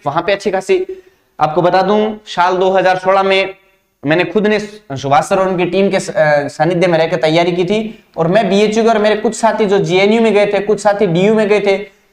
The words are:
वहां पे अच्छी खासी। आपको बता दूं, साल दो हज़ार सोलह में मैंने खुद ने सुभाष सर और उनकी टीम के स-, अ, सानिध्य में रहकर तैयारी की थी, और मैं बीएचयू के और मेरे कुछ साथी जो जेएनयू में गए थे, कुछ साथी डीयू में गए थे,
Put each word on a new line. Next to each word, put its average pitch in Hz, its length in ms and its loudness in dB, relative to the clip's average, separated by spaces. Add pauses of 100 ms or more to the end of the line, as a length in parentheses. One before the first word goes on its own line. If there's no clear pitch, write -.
वहां 151 180 -4
पे 202 80 -2
अच्छी 196 200 -2
खासी। 185 340 -2 (540)
आपको 156 220 0
बता 180 200 2
दूं, 214 340 0 (100)
साल 180 320 -2
दो 190 120 2
हज़ार 185 280 2
सोलह 190 260 0
में 190 320 0 (500)
मैंने 165 180 0
खुद 190 240 -2
ने 214 120 0 (320)
सुभाष 139 380 0
सर 196 100 0
और 190 80 0
उनकी 180 180 0
टीम 190 240 0
के 185 100 -2
स-, - 100 -8
अ, 147 380 0
सानिध्य 165 400 0
में 170 100 2
रहकर 165 200 -2
तैयारी 165 340 0
की 175 140 -2
थी, 214 400 -4 (120)
और 165 100 -2
मैं 208 220 0
बीएचयू 214 340 2
के 220 60 4
और 220 80 2
मेरे 208 180 2
कुछ 214 200 -4
साथी 214 300 0
जो 196 140 2
जेएनयू 196 420 2
में 220 120 2
गए 208 120 4
थे, 202 140 -2
कुछ 202 200 -2
साथी 208 280 2
डीयू 185 260 2
में 220 140 2
गए 202 120 2
थे, 196 360 -2 (180)